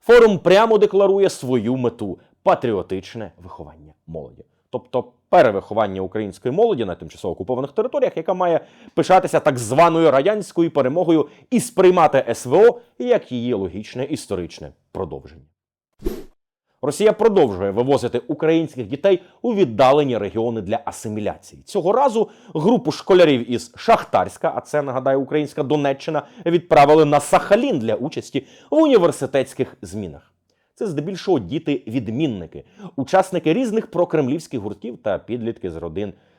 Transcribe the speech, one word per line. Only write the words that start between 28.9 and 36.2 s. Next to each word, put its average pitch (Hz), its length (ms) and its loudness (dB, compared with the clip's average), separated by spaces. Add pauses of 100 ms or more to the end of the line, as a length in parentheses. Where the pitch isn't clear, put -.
змінах. 90 520 -12 (460)
Це 240 80 -4
здебільшого 170 520 -4
діти-відмінники, 113 1200 -6 (320)
учасники 185 580 0
різних 220 380 -4
прокремлівських 156 680 -2
гуртів 104 380 -12
та 92 220 -4
підлітки 113 520 -8
з 80 40 -10
родин 87 380 -8 (240)